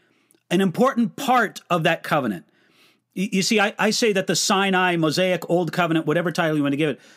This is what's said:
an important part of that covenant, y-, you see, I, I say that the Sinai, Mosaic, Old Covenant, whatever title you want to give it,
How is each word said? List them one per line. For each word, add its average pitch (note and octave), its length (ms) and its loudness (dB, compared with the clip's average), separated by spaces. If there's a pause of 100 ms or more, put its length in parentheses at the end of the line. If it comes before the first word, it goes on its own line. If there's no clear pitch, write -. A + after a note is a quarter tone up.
(520)
an F3 80 2
important A3+ 560 0
part A#3 540 0
of F3 140 0
that E3 200 0
covenant, A#2 400 -2 (720)
y-, F#3 160 -4
you F#3 100 0
see, G#3 200 2
I, G#3 180 0
I G#3+ 120 2
say A3 200 0
that F#3+ 160 -2
the F3 80 0
Sinai, F#3 640 2
Mosaic, E3+ 520 0
Old E3+ 220 0
Covenant, E3 340 0
whatever E3 280 0
title D#3+ 240 0
you D3 60 0
want C#3 100 0
to C#3 40 -4
give D3+ 120 0
it, A#2+ 100 -6 (180)